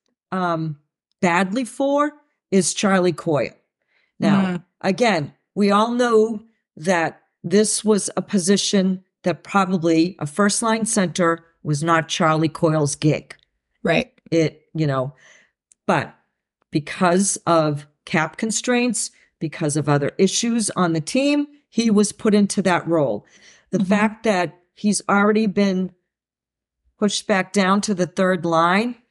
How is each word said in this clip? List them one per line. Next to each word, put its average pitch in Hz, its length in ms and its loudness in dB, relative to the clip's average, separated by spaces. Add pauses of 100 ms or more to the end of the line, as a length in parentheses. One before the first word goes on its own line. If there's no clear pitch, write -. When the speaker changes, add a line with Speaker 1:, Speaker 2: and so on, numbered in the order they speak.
(320)
Speaker 1:
um, 165 460 -4 (420)
badly 190 440 0
for 285 480 -2 (380)
is 190 240 2
Charlie 185 380 2
Coyle. 147 380 -2 (720)
Now, 202 260 4
Speaker 2:
Mm. 175 180 -4 (160)
Speaker 1:
again, 190 540 0 (200)
we 196 160 2
all 214 220 2
know 226 500 2 (340)
that 165 460 -2 (200)
this 202 420 0
was 208 320 0
a 190 60 -4
position 190 840 0 (200)
that 170 180 -4
probably 175 760 0
a - 80 -6
first 202 360 0
line 226 240 0
center 170 580 0 (180)
was 147 200 -4
not 165 260 0
Charlie 160 400 0
Coyle's 156 460 0
gig. - 420 -2 (460)
Speaker 2:
Right. 165 300 0 (180)
Speaker 1:
It, 160 440 -2
you 160 120 0
know, 135 280 -2 (720)
but 156 280 -2 (560)
because 180 640 0 (100)
of 151 400 0 (180)
cap 160 320 -2
constraints, 240 720 -2 (280)
because 156 380 -4
of 147 120 -2
other 143 300 0
issues 226 520 0
on 175 220 0
the 160 80 0
team, 285 460 0 (220)
he 226 220 0
was 208 220 2
put 214 220 0
into 208 280 2
that 175 240 0
role. 143 400 0 (440)
The 185 80 -2
Speaker 2:
Mm-hmm. 190 100 0
Speaker 1:
fact 214 360 0
that 180 340 -2 (160)
he's 208 340 -2
already 214 380 2
been 185 460 -2 (1080)
pushed - 280 -2
back 185 260 -2
down 196 300 2
to 214 120 -4
the 175 120 -2
third 185 380 -2
line, 175 520 0 (140)